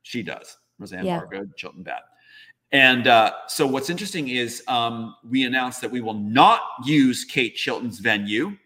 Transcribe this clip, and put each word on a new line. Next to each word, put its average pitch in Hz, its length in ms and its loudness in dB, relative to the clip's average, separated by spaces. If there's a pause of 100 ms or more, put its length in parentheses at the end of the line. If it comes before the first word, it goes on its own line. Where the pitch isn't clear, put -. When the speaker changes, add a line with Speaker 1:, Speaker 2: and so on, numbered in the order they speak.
Speaker 1:
she 123 200 -8
does. - 340 -14 (220)
Roseanne 95 280 -10
Speaker 2:
Yeah. 175 120 -4
Speaker 1:
Barr - 80 -10
good, 98 300 -12
Chilton - 260 -16
bad. 62 200 -12 (720)
And, 127 340 4
uh, 113 260 8 (140)
so - 200 0
what's 131 220 -2
interesting 175 400 -6
is, 120 400 -4
um, 117 460 -2 (100)
we 127 200 0
announced 127 360 -2
that 113 100 -8
we 123 100 -4
will 110 140 -6
not 123 460 4 (240)
use 131 400 4
Kate 123 300 -2
Chilton's 113 460 -6
venue. 110 640 -2